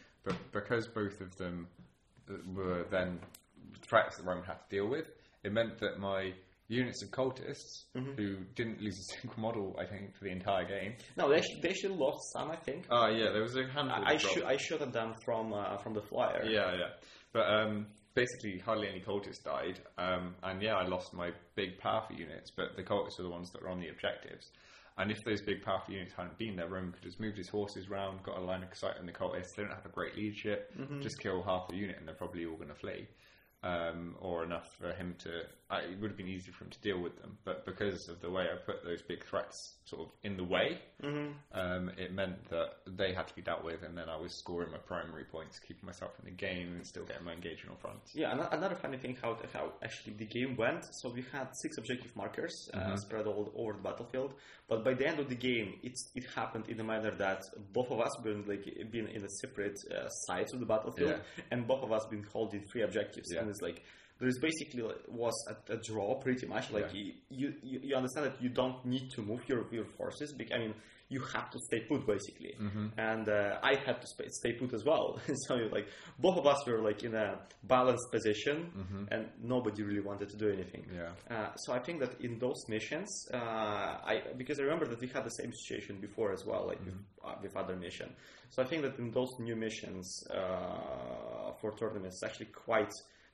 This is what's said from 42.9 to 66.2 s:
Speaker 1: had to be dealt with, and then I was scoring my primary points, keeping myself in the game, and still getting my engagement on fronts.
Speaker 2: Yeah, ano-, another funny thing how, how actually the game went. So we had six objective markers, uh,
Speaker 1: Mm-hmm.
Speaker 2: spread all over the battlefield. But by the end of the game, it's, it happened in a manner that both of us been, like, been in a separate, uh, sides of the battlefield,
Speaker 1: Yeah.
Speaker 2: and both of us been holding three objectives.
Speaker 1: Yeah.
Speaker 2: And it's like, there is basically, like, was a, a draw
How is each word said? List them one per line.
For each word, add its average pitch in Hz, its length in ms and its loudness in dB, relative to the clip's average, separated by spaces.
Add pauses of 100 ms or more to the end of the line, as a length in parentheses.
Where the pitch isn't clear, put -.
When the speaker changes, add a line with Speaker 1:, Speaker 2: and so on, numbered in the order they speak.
Speaker 1:
had 90 140 0
to - 80 -14
be 85 60 -10
dealt 85 240 -2
with, 82 180 -4
and 85 140 -8
then 82 120 -4
I 80 60 -2
was 85 240 -6
scoring 85 320 -2
my 76 60 -8
primary 80 480 -6
points, - 340 -10
keeping - 260 -14
myself 92 340 -8
in - 60 -16
the - 60 -12
game, 90 440 -4
and 90 120 -8
still 87 160 -8
getting 82 220 -8
my 85 80 -6
engagement 85 380 -8
on - 60 -12
fronts. - 380 -10
Speaker 2:
Yeah, 151 160 2
ano-, 147 220 0
another 175 220 0
funny 135 220 -4
thing 127 240 -6
how, 117 160 0 (160)
how - 200 -4 (100)
actually - 300 -8
the 107 120 -6
game 120 300 0
went. 139 280 2 (180)
So 127 120 -4
we 127 200 -6
had 135 140 -4 (140)
six - 160 -4
objective 123 380 -6
markers, 104 380 -4 (200)
uh, 101 60 -2
Speaker 1:
Mm-hmm. 95 180 0
Speaker 2:
spread 107 300 -2
all 104 280 0
over 113 180 -2
the 95 100 -6
battlefield. 127 500 -2 (360)
But 113 160 4
by 131 80 8
the 131 140 4
end 160 120 2
of 135 100 2
the 127 60 0
game, 117 480 2
it's, - 320 -8
it 123 100 -6 (100)
happened 113 340 -2
in 110 100 -4
a 110 60 -2
manner 110 320 2
that 95 240 2 (320)
both 123 180 4
of 117 80 2
us 117 120 4 (120)
been, 104 240 0
like, 98 160 0 (280)
been 110 160 -2
in 101 180 -4
a 98 40 -6 (120)
separate, - 360 -2 (140)
uh, - 160 -2 (200)
sides 92 260 0
of 127 80 -4
the 113 40 -2
battlefield, 107 460 4 (260)
Speaker 1:
Yeah. - 140 -10
Speaker 2:
and 123 160 2
both 131 160 4
of 110 80 0
us 110 180 4
been 104 220 -4
holding 104 300 0 (100)
three 117 120 4
objectives. 101 500 0
Speaker 1:
Yeah. 82 80 2
Speaker 2:
And 110 80 0
it's 95 120 -4
like, 87 220 -4 (360)
there 127 100 4
is 127 100 2
basically, 147 440 0
like, - 260 -2
was 117 240 2 (160)
a, - 240 -6
a 113 120 -2
draw 110 360 2